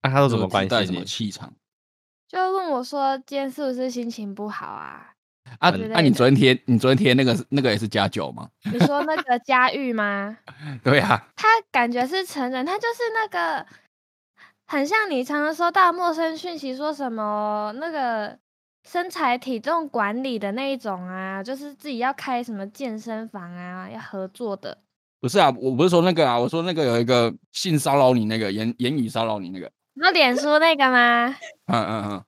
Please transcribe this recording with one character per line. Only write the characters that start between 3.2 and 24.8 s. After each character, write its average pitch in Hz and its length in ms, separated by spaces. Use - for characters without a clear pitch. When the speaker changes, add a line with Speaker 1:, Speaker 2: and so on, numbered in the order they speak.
Speaker 3:
：“今 277 140
天 277 100
是 285 160
不 262 80
是 254 160
心 240 220
情 202 240
不 208 140
好 - 160
啊？” - 480
Speaker 2:
啊， 180 120
Speaker 3:
之 - 60
类 220 100
的。 220 80
Speaker 2:
啊， 175 60
你 139 100
昨 123 180
天 139 60
贴， 127 300
你 123 120
昨 127 160
天 131 40
贴 123 160
那 135 100
个， 120 100
那 139 120
个 127 100
也 104 60
是 110 100
加 98 180
九 92 280
吗？ - 160
Speaker 3:
你 233 100
说 285 240
那 311 200
个 247 160
佳 254 320
玉 254 220
吗？ 202 440
Speaker 2:
<laughs> 143 240
对 135 160
啊。 - 260
Speaker 3:
他 427 100
感 240 180
觉 247 160
是 359 200
成 262 260
人， 269 140
他 370 120
就 466 120
是 466 140
那 440 160
个 330 360
很 285 200
像 415 240
你 262 140
常 294 220
常 311 100
收 339 160
到 359 220
陌 349 200
生 320 240
讯 339 220
息， 262 160
说 302 180
什 277 160
么 208 680
那 320 120
个 240 480
身 349 260
材 262 280
体 247 200
重 311 300
管 220 340
理 262 160
的 202 140
那 262 180
一 277 60
种 190 320
啊， 190 340
就 240 140
是 285 180
自 285 140
己 247 120
要 254 120
开 254 320
什 240 80
么 196 160
健 220 320
身 220 300
房 175 260
啊， 180 340
要 226 80
合 190 300
作 202 260
的。 - 240